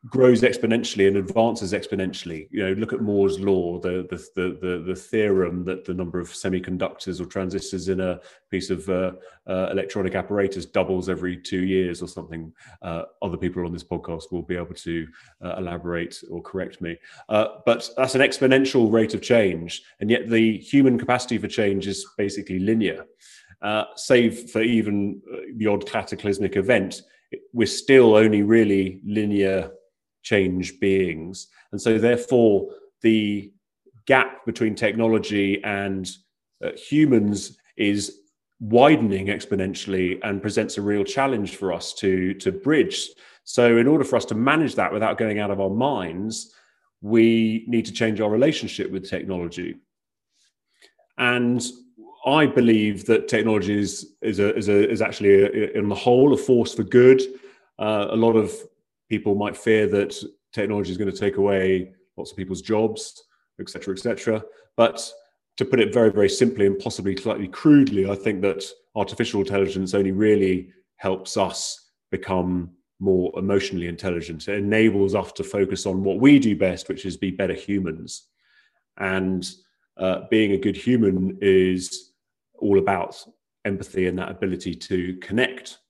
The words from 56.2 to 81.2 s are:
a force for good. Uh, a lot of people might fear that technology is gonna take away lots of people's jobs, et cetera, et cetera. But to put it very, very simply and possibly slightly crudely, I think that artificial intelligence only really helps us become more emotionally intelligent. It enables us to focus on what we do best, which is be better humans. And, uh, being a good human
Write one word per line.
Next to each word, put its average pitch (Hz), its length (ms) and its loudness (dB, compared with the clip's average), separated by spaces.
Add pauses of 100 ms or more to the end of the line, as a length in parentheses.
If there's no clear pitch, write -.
a - 40 2
force 123 360 2
for 110 100 -4
good. 127 380 8 (560)
Uh, 107 320 0
a 110 60 -2
lot 113 200 4
of 107 160 2 (580)
people 104 260 0
might 101 200 -4
fear 110 300 2
that 101 300 0 (360)
technology 101 380 -4
is 92 80 -6
gonna 98 140 -4
take 98 260 -2
away 101 560 0 (240)
lots - 140 -12
of - 60 -16
people's 92 260 -10
jobs, 107 600 -2 (360)
et 98 100 -14
cetera, 95 240 -8
et 92 60 -8
cetera. 110 440 -4 (320)
But - 320 0 (500)
to 131 80 -2
put 127 140 0
it 104 140 2
very, 113 180 4
very 101 180 4
simply - 360 2
and 98 140 2
possibly 98 360 -6
slightly 101 320 -6
crudely, 110 640 4
I 101 60 -2
think 95 260 -4
that 98 240 -2 (300)
artificial - 460 -2
intelligence 95 520 -2
only 98 180 2
really 98 600 2 (240)
helps 95 420 -4
us - 540 -4 (180)
become 90 640 -4 (280)
more 92 380 0
emotionally 95 500 -2
intelligent. 85 600 -8
It 101 100 -4
enables 101 560 2
us 95 200 -2
to 101 100 -10
focus 98 420 -4
on 95 180 -2
what 98 140 -2
we 139 220 8
do 107 160 2
best, 90 340 -2
which 92 160 -8
is 90 100 -6
be 98 140 -4
better 92 240 -4
humans. 90 760 -6 (680)
And, 95 500 -2 (500)
uh, 92 240 -2 (100)
being 110 220 2
a 95 40 0
good 95 180 -2
human 95 680 0